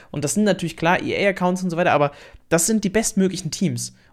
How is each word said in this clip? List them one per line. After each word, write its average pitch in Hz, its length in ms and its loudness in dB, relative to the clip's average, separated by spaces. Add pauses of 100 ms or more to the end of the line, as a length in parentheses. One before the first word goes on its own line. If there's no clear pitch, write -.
(100)
Und 147 140 -6
das 147 100 -2
sind 208 100 2
natürlich 185 320 0
klar 170 260 0
E 98 140 -4
A-Accounts 185 460 0
und 185 80 -2
so 160 80 -4
weiter, 175 140 4
aber 143 200 4 (380)
das 165 160 2
sind 226 180 0
die 196 60 0
bestmöglichen 185 600 0
Teams. 127 460 -4 (160)